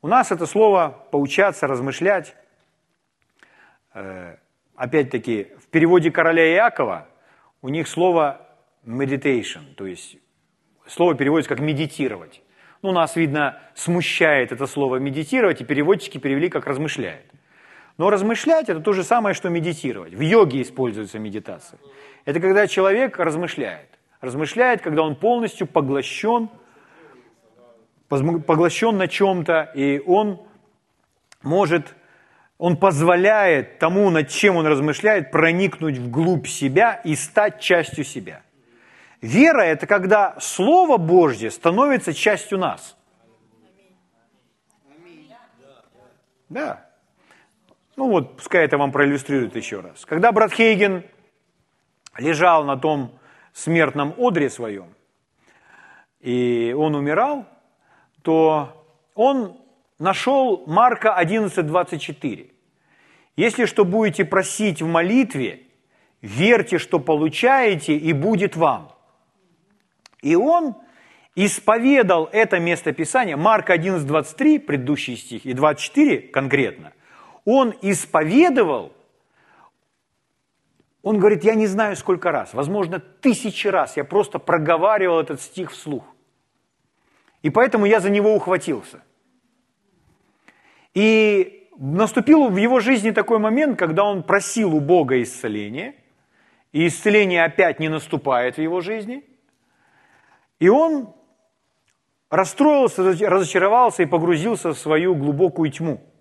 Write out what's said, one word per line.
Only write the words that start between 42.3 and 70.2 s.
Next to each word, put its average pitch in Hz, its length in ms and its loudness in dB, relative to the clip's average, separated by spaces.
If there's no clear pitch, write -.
нас. 160 400 -6
Да. - 420 -10
Ну 262 140 -4
вот, 165 280 -2
пускай 170 280 0
это 143 120 0
вам 139 140 0
проиллюстрирует 143 640 -2
ещё 104 260 -10
раз. 87 240 -20
Когда 196 260 2
брат 214 220 2
Хейген 202 500 2
лежал 160 460 2
на 139 140 -4
том 139 420 -4
смертном 147 640 -2
одре 170 320 0
своём, 101 440 -12
и 120 560 -2
он 151 180 0
умирал, 196 500 -2
то 160 640 0
он 233 420 0
нашёл 233 640 0
Марка 220 480 2
одиннадцать 180 540 -2
двадцать 165 340 -4
четыре. - 500 -12
"Если 226 300 0
что - 180 0
будете 196 420 0
просить 190 560 -2
в 160 60 -4
молитве, 170 800 -2
верьте, 170 560 0
что 160 220 -2
получаете, 156 1000 0
и 160 160 -2
будет 185 420 -2
вам". 151 380 -2